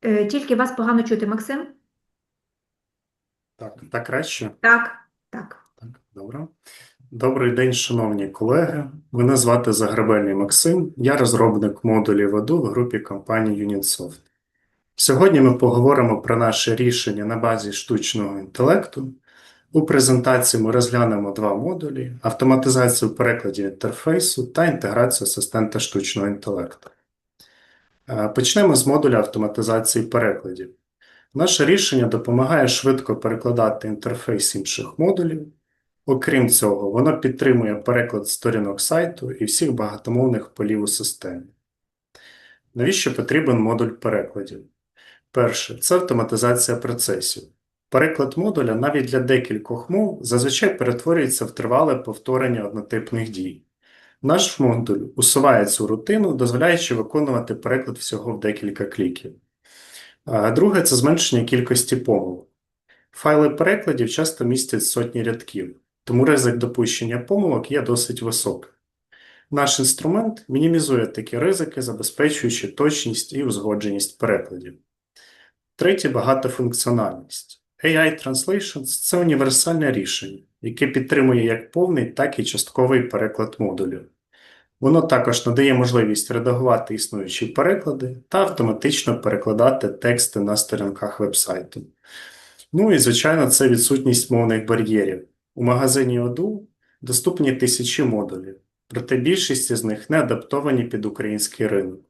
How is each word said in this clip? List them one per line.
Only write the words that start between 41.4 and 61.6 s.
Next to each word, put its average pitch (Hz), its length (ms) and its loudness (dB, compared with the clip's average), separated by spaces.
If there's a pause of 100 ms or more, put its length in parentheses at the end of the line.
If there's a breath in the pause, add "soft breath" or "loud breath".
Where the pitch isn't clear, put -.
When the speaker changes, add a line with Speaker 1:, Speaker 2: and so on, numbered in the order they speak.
Speaker 2:
Навіщо 131 400 0
потрібен 127 440 0
модуль 117 300 0
перекладів? 101 760 -6 (680 soft breath)
Перше, 117 460 -2
це - 180 0
автоматизація 120 840 0
процесів. - 640 -4 (460)
Переклад 139 480 0
модуля 151 380 -2
навіть 135 300 0
для 123 140 0
декількох 123 720 -2
мов 196 320 -2
зазвичай 123 560 0
перетворюється 131 680 0
в - 60 -10
тривале 135 440 2
повторення 127 680 -2
однотипних 110 640 -6
дій. 92 320 -10 (600 soft breath)
Наш 165 380 0
модуль 117 560 0
усуває 127 500 4
цю 104 220 -2
рутину, 175 460 0
дозволяючи 131 640 0
виконувати 120 600 -2
переклад 127 420 -4
всього 110 360 -8
в 104 60 -8
декілька 104 460 -4
кліків. - 500 -6 (880 loud breath)
А 113 260 0
друге, 180 300 4
це 135 140 2
зменшення 131 480 2
кількості 120 520 0